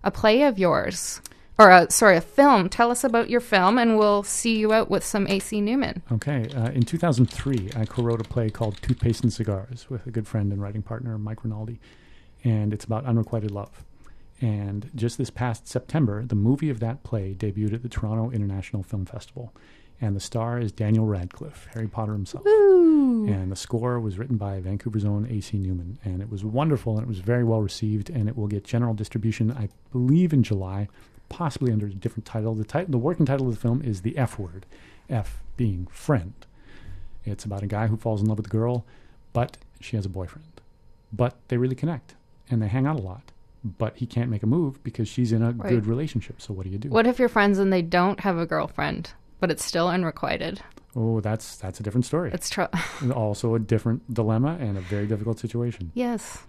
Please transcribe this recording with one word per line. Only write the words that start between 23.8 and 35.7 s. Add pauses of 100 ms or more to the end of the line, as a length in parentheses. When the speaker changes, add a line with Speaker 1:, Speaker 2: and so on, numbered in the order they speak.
Speaker 2:
was
written
by
Vancouver's
own
A
C
Newman.
And
it
was
wonderful,
and
it
was
very
well
received,
and
it
will
get
general
distribution,
I (240)
believe,
in
July, (400)
possibly
under
a
different
title.
The
ti-,
the
working
title
of
the
film
is
The
F
Word, (440)
F (140)
being